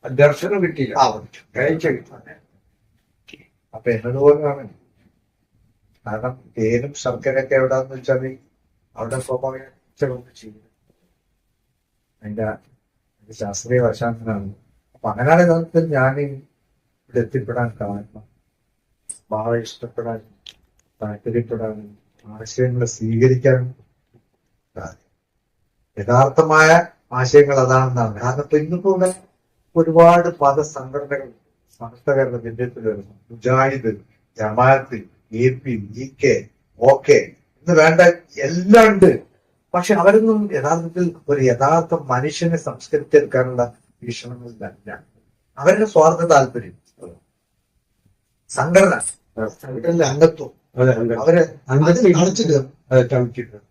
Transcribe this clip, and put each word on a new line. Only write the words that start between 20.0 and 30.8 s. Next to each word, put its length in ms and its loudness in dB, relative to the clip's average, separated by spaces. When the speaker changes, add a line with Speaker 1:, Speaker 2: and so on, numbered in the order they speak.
Speaker 2:
താല്പര്യപ്പെടാനും 840 -8
ആശയങ്ങളെ 720 -4
സ്വീകരിക്കാനും 720 0
കാരണം. 320 -18
യഥാർത്ഥമായ 680 4
ആശയങ്ങൾ 440 4
അതാണെന്നാണ്. 580 0
കാരണം 240 -4
ഇപ്പൊ 160 -2
ഇന്നിപ്പോ 340 -4
ഇവിടെ 140 0
ഒരുപാട് 520 6
മതസംഘടനകൾ 880 -4